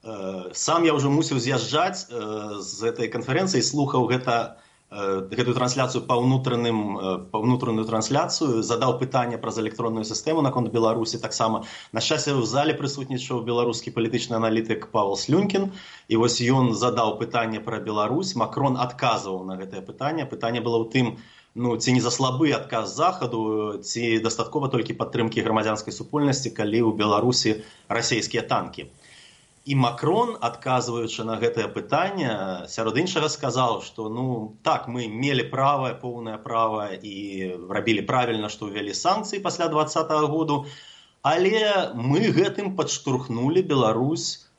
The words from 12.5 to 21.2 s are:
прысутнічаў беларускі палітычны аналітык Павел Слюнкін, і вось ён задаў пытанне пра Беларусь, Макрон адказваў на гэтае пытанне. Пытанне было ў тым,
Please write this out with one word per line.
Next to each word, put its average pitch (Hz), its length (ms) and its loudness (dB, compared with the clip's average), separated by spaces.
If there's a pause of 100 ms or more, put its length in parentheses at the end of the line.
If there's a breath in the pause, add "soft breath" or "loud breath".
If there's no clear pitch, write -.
прысутнічаў 131 720 -4
беларускі 120 480 0
палітычны 113 480 0
аналітык 113 480 0
Павел 101 320 2
Слюнкін, 196 480 2 (400 loud breath)
і 113 80 2
вось 117 240 4
ён 123 320 4
задаў 113 480 2
пытанне 113 400 -2
пра 110 160 -6
Беларусь, 110 560 -2
Макрон 127 480 0
адказваў 101 640 -2
на 95 80 -8
гэтае 95 320 -10
пытанне. 147 400 -4
Пытанне 117 400 -2
было 117 160 2
ў 113 80 -4
тым, 120 320 0 (320 loud breath)